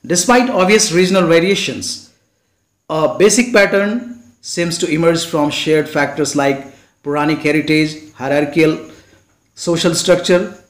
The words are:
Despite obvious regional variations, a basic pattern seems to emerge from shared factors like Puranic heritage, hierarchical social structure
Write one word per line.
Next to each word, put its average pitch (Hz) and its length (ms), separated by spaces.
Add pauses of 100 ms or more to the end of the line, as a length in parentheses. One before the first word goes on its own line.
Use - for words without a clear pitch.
Despite 240 460
obvious 202 400
regional 180 380
variations, 170 800 (800)
a 156 280
basic 214 340
pattern 202 680 (180)
seems 170 380
to 175 120
emerge 165 340
from 147 260
shared 151 380
factors 143 460
like 139 320 (380)
Puranic 147 340
heritage, 156 760
hierarchical 147 760 (640)
social 170 400
structure 180 640 (120)